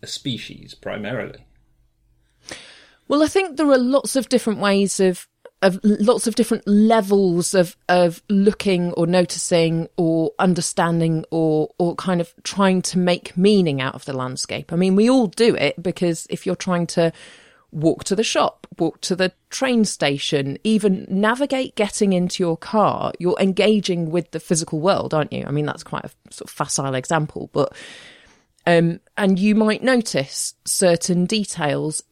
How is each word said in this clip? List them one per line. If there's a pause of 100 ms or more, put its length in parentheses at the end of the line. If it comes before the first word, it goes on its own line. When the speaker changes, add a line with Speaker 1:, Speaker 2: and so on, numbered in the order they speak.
Speaker 1:
a
species,
primarily? (1600)
Speaker 2:
Well,
I
think
there
are
lots
of
different
ways
of, (340)
of
lots
of
different
levels
of, (120)
of
looking
or
noticing (100)
or
understanding
or, (100)
or
kind
of
trying
to
make
meaning
out
of
the
landscape.
I
mean,
we
all
do
it
because
if
you're
trying
to (640)
walk
to
the
shop, (120)
walk
to
the (180)
train
station,
even
navigate
getting
into
your
car,
you're
engaging
with
the
physical
world,
aren't
you?
I
mean,
that's
quite
a (220)
sort
of
facile
example,
but, (920)
um, (180)
and
you
might
notice (100)
certain
details